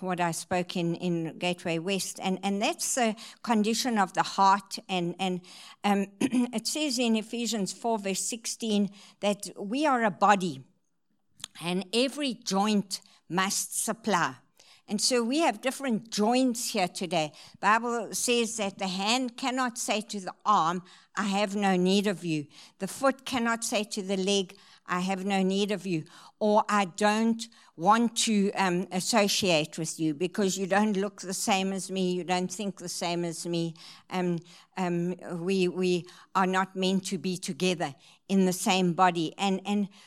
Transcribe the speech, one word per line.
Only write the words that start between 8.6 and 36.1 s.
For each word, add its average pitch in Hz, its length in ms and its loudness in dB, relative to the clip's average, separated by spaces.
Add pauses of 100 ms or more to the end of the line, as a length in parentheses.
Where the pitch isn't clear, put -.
that 202 260 -2 (100)
we 247 280 -2
are 254 180 2
a 208 80 2
body, 175 500 2 (1040)
and 180 300 -2
every 269 400 0
joint 196 640 0 (300)
must - 560 -2
supply. 175 500 0 (540)
And 214 120 -4
so 247 200 2
we 254 180 0
have 247 200 2
different 254 520 -4
joints 240 580 2
here 185 180 0
today. 160 460 -4 (260)
Bible 226 540 0
says 233 420 0
that 196 220 -4
the 196 100 -4
hand 226 480 -2
cannot 254 420 -4
say 226 220 -2
to 208 200 -8
the 180 140 -10 (120)
arm, 175 360 2 (360)
"I 196 60 0
have 202 320 0
no 196 200 4
need 190 320 4
of 170 160 -4
you." 156 240 -2 (320)
The 190 80 -6
foot 269 380 0
cannot 233 400 -2
say 214 180 0
to 208 180 -8
the 190 140 -2
leg, 190 400 0 (300)
"I 180 160 -2
have 185 240 -4
no 196 180 2
need 196 280 0
of 185 140 -6
you," 160 200 -2 (340)
or, 214 300 4
"I 202 160 2
don't 214 600 2 (300)
want 220 400 4
to, 202 380 2
um, 185 380 0
associate 185 840 2
with 160 220 -6
you 156 140 0
because 180 440 0
you 196 80 -2
don't 196 320 2
look 202 240 -4
the 190 120 -8
same 190 400 0
as 185 180 -6
me, 185 220 0
you 180 100 -4
don't 180 280 0
think 202 280 -8
the 175 100 -10
same 175 340 -4
as 165 220 -6
me, 165 300 -2 (340)
um, 180 300 -2 (380)
um, 175 380 -2 (280)
we, 190 240 2
we 175 360 0 (300)